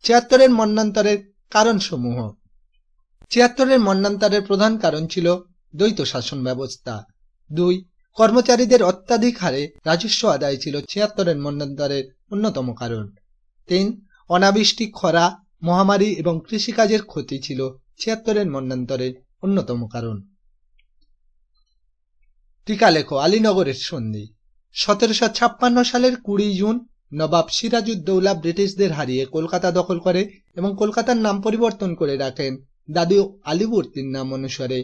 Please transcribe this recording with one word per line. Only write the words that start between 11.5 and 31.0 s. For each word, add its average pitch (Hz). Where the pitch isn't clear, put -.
অন্যতম 190
কারণ। 117
তিন, 196
অনাবৃষ্টি, 196
খরা, 170
মহামারী 196
এবং 165
কৃষিকাজের 214
ক্ষতি 139
ছিল 135
ছিয়াত্তরের 220
মন্বন্তরের 127
অন্যতম 123
কারণ। 113
টিকা 214
লেখো, 151
আলীনগরের 180
সন্ধি। 107
সতেরোশো 214
ছাপ্পান্ন 247
সালের 247
কুড়ি 202
জুন 220
নবাব 160
সিরাজউদ্দৌলা 196
ব্রিটিশদের 185
হারিয়ে 131
কলকাতা 170
দখল 180
করে 185
এবং 196
কলকাতার 214